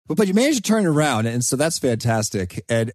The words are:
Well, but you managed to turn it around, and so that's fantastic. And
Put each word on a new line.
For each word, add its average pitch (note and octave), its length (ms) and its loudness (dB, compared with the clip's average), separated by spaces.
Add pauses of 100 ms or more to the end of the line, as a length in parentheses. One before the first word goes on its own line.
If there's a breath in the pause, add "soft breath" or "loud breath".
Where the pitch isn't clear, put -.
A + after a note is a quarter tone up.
Well, - 100 -4
but G#3 100 4
you F#3 60 -2
managed C4 240 2
to G3+ 60 -6
turn G#3+ 200 0
it F3 60 2
around, C#3+ 360 2
and A#2+ 200 -2
so - 100 -2
that's D#3 240 0
fantastic. A2 880 -2
And A2+ 280 -2